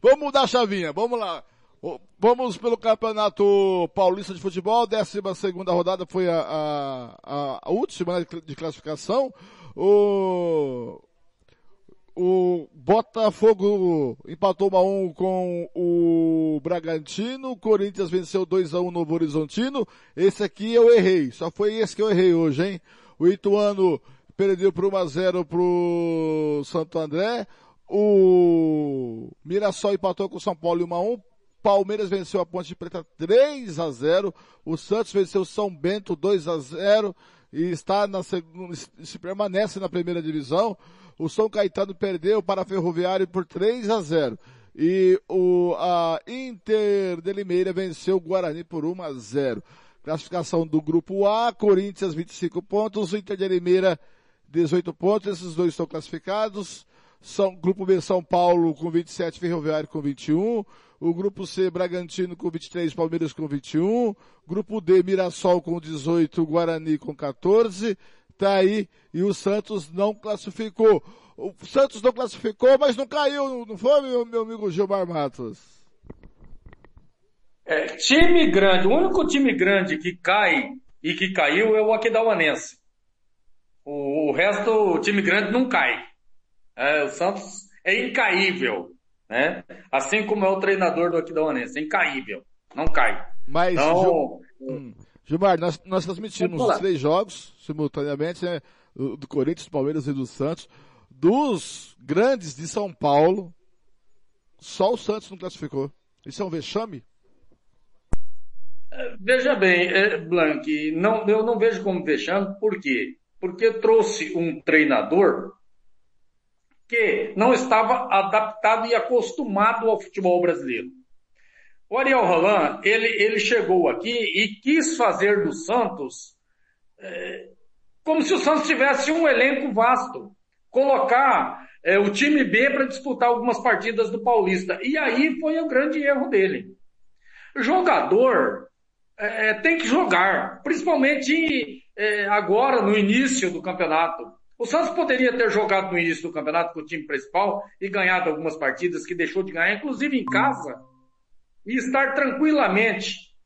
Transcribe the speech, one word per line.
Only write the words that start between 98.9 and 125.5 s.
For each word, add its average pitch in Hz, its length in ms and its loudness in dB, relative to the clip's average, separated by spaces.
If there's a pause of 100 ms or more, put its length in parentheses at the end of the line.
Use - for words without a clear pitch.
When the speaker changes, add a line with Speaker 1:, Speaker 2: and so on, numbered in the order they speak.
Speaker 1:
Do, 131 220 -6
do 147 100 -16
Corinthians, 147 380 -4
do - 40 -20
Palmeiras 143 360 -4
e 147 80 -4
do 135 100 -4
Santos. 143 420 -8 (440)
Dos 196 880 0
grandes 175 560 -2
de 156 100 -12
São 151 260 -6
Paulo, 160 600 2 (1040)
só - 340 -2
o 240 40 -2
Santos 214 340 -8
não 190 60 -18
classificou. 147 560 -8 (320)
Isso 147 180 -10
é 196 40 -4
um 175 40 -8
vexame? 165 540 -8 (1900)
Speaker 2:
É, 240 300 -6
veja 254 340 2
bem, 180 340 4
é, 202 280 2
Blanc, 156 760 0
não, 202 360 0
eu 220 160 4
não 233 140 0
vejo 220 240 2
como 185 200 -2
vexame, 196 560 -2
por 214 220 -2
quê? 123 380 -4 (200)
Porque 220 360 0
trouxe 220 600 2
um 165 240 -2
treinador 156 920 2 (1400)
que 214 480 0
não 233 180 4
estava 220 580 0
adaptado 214 720 0
e 233 80 0
acostumado 226 960 0
ao 220 100 2
futebol 180 440 0
brasileiro. 127 460 -2 (1000)
O 214 80 -4
Ariel 269 260 2
Roland, 175 640 2
ele, 220 220 2 (160)
ele 214 160 2
chegou 185 500 2
aqui 123 220 -4
e 208 500 -2
quis 311 360 2
fazer 202 460 2
do 160 120 -2